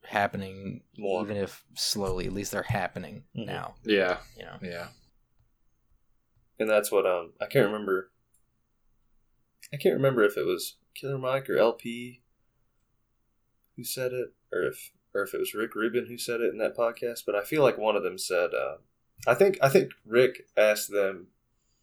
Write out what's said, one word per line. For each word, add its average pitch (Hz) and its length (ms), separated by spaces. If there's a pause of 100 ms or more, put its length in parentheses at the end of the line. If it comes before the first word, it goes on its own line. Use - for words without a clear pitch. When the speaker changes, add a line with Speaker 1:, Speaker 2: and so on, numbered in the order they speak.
Speaker 1:
happening, 98 760 (160)
Speaker 2:
More. 98 260
Speaker 1:
even 101 140
if 95 260 (120)
slowly, 92 500
at 90 80
least 98 180
they're 101 120
happening 92 640 (100)
Speaker 2:
Mm-hmm. 113 120
Speaker 1:
now, 90 360
Speaker 3:
Yeah. 92 340 (200)
Speaker 1:
you - 80
know? 90 180
Speaker 3:
Yeah. 87 240 (1700)
Speaker 2:
And 110 100
that's 104 220
what, 95 140
um, 87 340
I - 60
can't 127 220
remember, 98 440 (1600)
I 143 40
can't - 180
remember 131 280
if - 140
it - 80
was - 320 (160)
Killer 135 240
Mike 131 320
or - 80
L 113 160
P 120 480 (1500)
who 123 80
said 127 300
it, 123 200 (200)
or 90 100
if, - 280 (220)
or 101 100
if 98 100
it - 60
was 92 160
Rick 113 200
Rubin 113 320
who 120 120
said 117 200
it 113 140
in 107 60
that - 180
podcast, 117 480
but 104 100
I - 80
feel 156 200
like 120 140
one 107 180
of 90 80
them 92 160
said, 87 340
uh, 67 240 (500)
I 117 60
think, 196 280
I 139 80
think - 220 (140)
Rick 120 500
asked 107 360
them 95 360 (560)